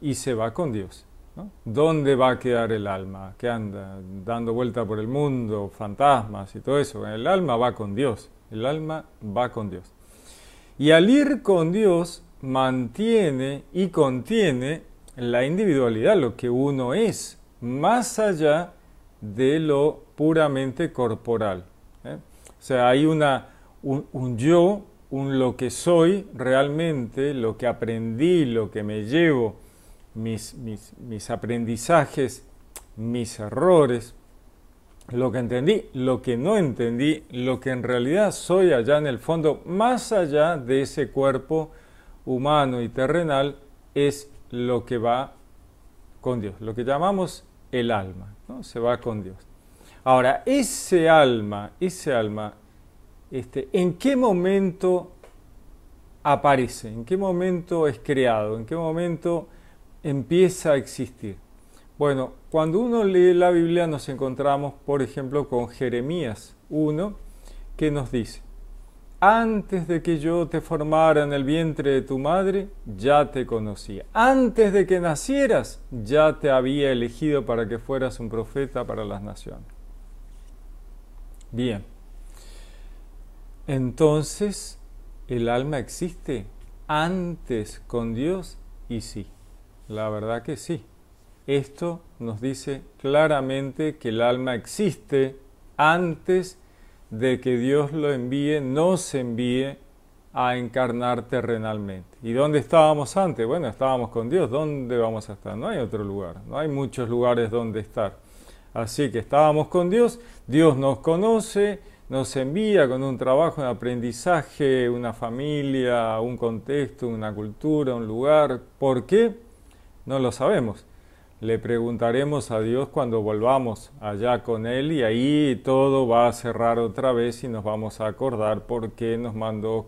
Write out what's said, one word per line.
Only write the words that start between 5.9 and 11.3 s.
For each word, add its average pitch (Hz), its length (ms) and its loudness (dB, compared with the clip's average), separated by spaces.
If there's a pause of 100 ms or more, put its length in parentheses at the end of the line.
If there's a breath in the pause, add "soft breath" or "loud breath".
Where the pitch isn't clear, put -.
y - 40 -14
todo 139 200 0
eso? 107 260 -4
El 113 200 -6
alma 175 300 2
va 120 180 2
con 101 200 -8
Dios, 120 360 -4 (200)
el 113 160 -6
alma 156 380 -6 (200)
va 113 280 -2
con 104 180 -6
Dios. 90 220 -14 (840 soft breath)
Y 143 120 4
al 170 180 8
ir 277 340 4